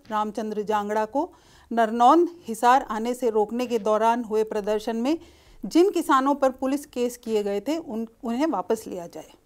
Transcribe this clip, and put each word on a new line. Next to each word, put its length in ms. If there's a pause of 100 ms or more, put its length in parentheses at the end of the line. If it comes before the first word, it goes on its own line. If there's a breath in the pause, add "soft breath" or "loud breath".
(100)
रामचंद्र 520
जांगड़ा 420
को 280 (400 soft breath)
नरनौंद 560 (160)
हिसार 380
आने 320
से 160
रोकने 360
के 120
दौरान 460
हुए 200
प्रदर्शन 520
में 220 (460 soft breath)
जिन 260
किसानों 440
पर 160
पुलिस 360
केस 300
किए 260
गए 180
थे, 160
उन, 320 (160)
उन्हें 220
वापस 400
लिया 200
जाए। 240 (160)